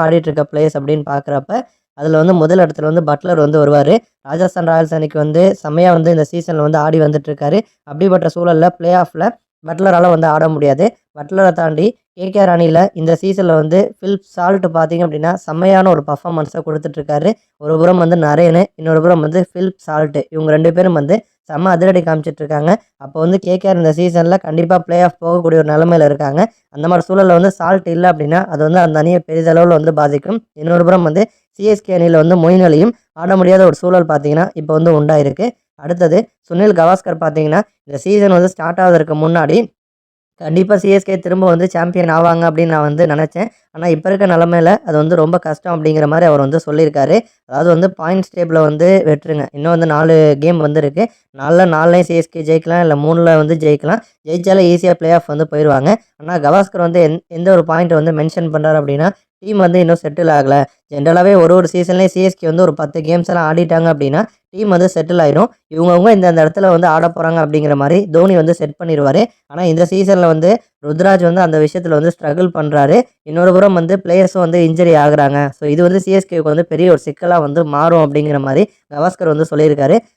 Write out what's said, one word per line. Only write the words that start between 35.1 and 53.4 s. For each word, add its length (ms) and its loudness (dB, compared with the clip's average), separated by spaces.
அடுத்தது 440 -2
சுனில் 320 0
கவாஸ்கர் 440 0
பார்த்தீங்கன்னா, 360 -2
இந்த 140 -12
சீசன் 400 2
வந்து 100 2
ஸ்டார்ட் 320 -6
ஆவதற்கு 340 2
முன்னாடி 420 0
கண்டிப்பா 360 0
சி 120 -2
எஸ் 160 2
கே 140 -4
திரும்ப 280 -2
வந்து 240 2
சாம்பியன் 400 -2
ஆவாங்க 360 2
அப்படின்னு 280 -2
நான் 60 0
வந்து 260 0
நினைச்சேன். 420 -4
ஆனா, 160 -10
இப்ப 240 -2
இருக்க 160 0
நிலைமையில 500 2
அது 200 -4
வந்து 200 0
ரொம்ப 220 0
கஷ்டம் 360 -8
அப்படிங்கிற 320 -2
மாதிரி 200 2
அவர் 140 4
வந்து 260 -2
சொல்லியிருக்காரு. 500 0
அதாவது 220 -2
வந்து 200 2
பாயிண்ட்ஸ் 380 -4
டேபிள 240 -2
வந்து 440 2
வெட்டுருங்க. 480 -2
இன்னும் 180 -4
வந்து 160 0
நாலு 540 2
கேம் 180 0
வந்து 220 -2
இருக்கு. 280 -4
நாலுல 280 2
நாலுலயும் 420 2
சி 60 -4
எஸ் 140 -2
கே 140 -12
ஜெயிக்கலாம், 380 0
இல்ல 160 2
மூணுல 400 2
வந்து 180 0